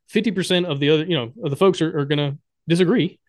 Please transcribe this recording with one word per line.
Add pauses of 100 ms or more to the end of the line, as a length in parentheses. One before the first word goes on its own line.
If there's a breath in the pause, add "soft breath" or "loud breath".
fifty
percent
of
the
other,
you
know, (120)
of
the
folks
are,
are
gonna (280)
disagree (100)